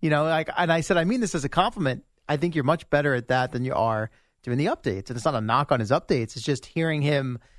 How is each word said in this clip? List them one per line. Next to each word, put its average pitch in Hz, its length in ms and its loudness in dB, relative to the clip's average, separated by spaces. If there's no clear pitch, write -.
You 160 80 2
know, 151 140 2
like, 160 320 0
and 175 160 2
I 165 100 2
said, 180 160 2
"I 165 60 4
mean 240 160 0
this 196 140 -2
as 143 100 -4
a 139 40 -2
compliment. 170 560 -2
I 147 80 0
think 160 180 -2
you're 151 80 0
much 151 280 0
better 147 240 2
at 120 140 -2
that 127 240 2
than 127 120 -2
you 127 100 -4
are 110 360 0
doing 123 160 -2
the 151 80 2
updates." 101 420 -4
And 120 80 -6
it's 117 80 -4
not 151 100 2
a 113 60 -2
knock 120 320 0
on 123 80 2
his 110 100 -2
updates. 131 460 0
It's 120 60 -12
just 139 240 -4
hearing 160 360 -2
him 135 360 0